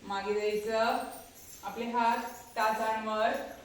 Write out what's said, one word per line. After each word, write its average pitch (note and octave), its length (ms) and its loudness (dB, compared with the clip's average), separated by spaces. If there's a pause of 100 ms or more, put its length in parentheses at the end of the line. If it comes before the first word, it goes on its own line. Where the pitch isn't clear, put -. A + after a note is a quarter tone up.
मागे G3 300 -2
जायचं. G#3+ 640 2 (640)
आपले A3+ 220 -6
हात A#3 320 4 (380)
टाचांवर. A3 760 2 (340)